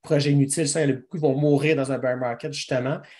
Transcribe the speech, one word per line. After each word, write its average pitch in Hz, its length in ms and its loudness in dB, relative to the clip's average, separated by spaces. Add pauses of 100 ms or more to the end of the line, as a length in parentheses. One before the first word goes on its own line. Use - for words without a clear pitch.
projet 147 300 2
inutile. 143 340 2
Ça, 156 160 0
il 143 60 2
y 131 40 2
en 123 40 -4
a - 20 -10
beaucoup - 200 -12
qui 147 40 -4
vont 139 140 2
mourir 147 400 2
dans 135 160 -2
un 127 60 -2
bear 127 180 -2
market, 127 360 -6
justement. 135 460 -4 (220)